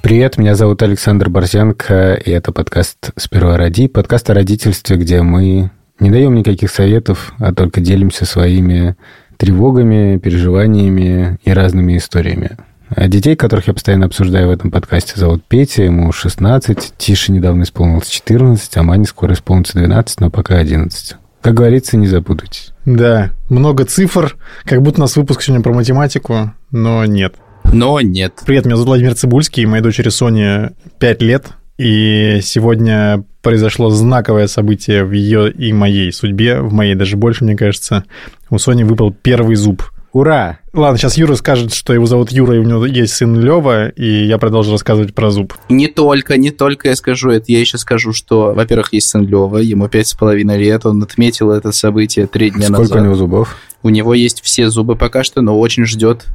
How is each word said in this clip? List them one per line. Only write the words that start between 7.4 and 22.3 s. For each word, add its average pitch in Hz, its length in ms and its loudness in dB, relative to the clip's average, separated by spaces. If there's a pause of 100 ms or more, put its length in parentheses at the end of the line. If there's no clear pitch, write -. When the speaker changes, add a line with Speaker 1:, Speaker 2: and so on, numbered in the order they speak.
Speaker 1:
только 90 280 0
делимся 95 420 0
своими 90 720 0 (400)
тревогами, 107 800 2
переживаниями 92 1300 2
и 95 80 0
разными 92 460 2
историями. 85 540 -4 (360)
А - 220 -2
детей, 101 260 2
которых 107 320 0
я 98 60 0
постоянно 95 320 0
обсуждаю 92 420 0
в 90 40 2
этом 85 200 -2
подкасте, - 480 -4
зовут 85 260 0
Петя, 123 380 0
ему 85 300 2
шестнадцать, - 840 -2
Тише - 360 0
недавно 87 300 2
исполнилось 85 440 0
четырнадцать, 120 680 0
а 85 60 2
Мане 92 200 2
скоро 92 300 -2
исполнится 92 440 0
двенадцать, 92 440 0
но 87 80 2
пока - 260 -2
одиннадцать. 78 640 -2 (240)
Как 120 120 2
говорится, 117 440 2
не 104 100 4
запутайтесь. - 640 -4 (140)